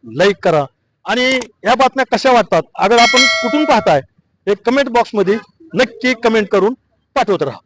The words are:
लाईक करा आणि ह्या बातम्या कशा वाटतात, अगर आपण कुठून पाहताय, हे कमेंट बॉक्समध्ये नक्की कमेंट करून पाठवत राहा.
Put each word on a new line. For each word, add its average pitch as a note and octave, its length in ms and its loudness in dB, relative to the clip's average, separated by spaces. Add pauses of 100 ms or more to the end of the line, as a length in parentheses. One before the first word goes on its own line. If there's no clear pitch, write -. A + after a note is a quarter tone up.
(160)
लाईक F#3 280 0
करा D#3 220 0 (400)
आणि A#3+ 200 -2 (200)
ह्या - 300 -2
बातम्या C4 360 0
कशा B3 200 0
वाटतात, F#3+ 300 2 (140)
अगर G#3 220 2
आपण A#3+ 220 4
कुठून B3+ 460 0
पाहताय, G#3 360 2 (460)
हे G3+ 80 0
कमेंट C4 340 -2
बॉक्समध्ये A3 480 0 (240)
नक्की B3+ 520 -4
कमेंट A3 340 0
करून G3+ 260 0 (420)
पाठवत G#3 280 0
राहा. B2 220 -8